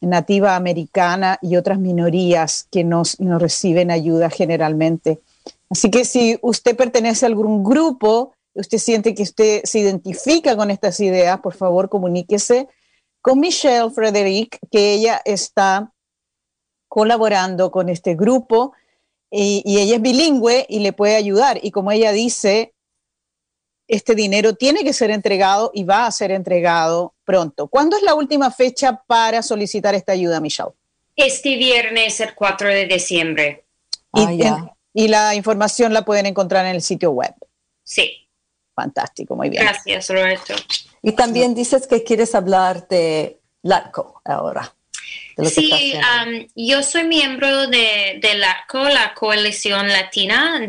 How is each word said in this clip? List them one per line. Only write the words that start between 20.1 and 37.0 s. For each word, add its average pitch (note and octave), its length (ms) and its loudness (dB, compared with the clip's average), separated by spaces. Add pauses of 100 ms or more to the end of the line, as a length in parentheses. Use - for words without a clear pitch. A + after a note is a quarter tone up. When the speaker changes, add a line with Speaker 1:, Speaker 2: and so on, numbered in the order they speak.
Speaker 1:
y G#3+ 100 -4
le G3 140 0
puede G#3 220 2
ayudar. G#3+ 460 2
Y G3+ 100 -6
como G3+ 200 -2
ella G#3+ 220 2
dice, A3 600 0 (1160)
este A3+ 280 0
dinero G#3 400 0
tiene D4 280 0
que C4+ 100 -2
ser G#3+ 180 0
entregado G3+ 640 0
y G3+ 100 -6
va G3+ 240 2
a G#3 40 -4
ser G3 200 -4
entregado F3 800 0 (120)
pronto. E3 420 -2
¿Cuándo D4+ 300 2
es G4+ 60 0
la E4 120 4
última C#4 360 0
fecha B3+ 540 0
para A3+ 380 2
solicitar G#3 520 -2
esta F#3+ 180 -2
ayuda, F3 260 0
Michelle? - 320 -6 (440)
Speaker 2:
Este C4+ 420 0
viernes, A3+ 640 0
el A3 140 -4
cuatro G3+ 340 -2
de G3 160 2
diciembre. D#3+ 800 -2 (480)
Speaker 1:
Y, G#3+ 80 2
Speaker 3:
Ah, G3+ 120 2
ya. E3+ 140 2 (100)
Speaker 1:
en, E3 120 -12 (240)
y A3 160 2
la G#3+ 260 2
información G#3+ 580 0
la A3 120 0
pueden G3+ 200 0
encontrar F#3+ 400 0
en F#3 100 -2
el F3 60 -4
sitio F3+ 300 -2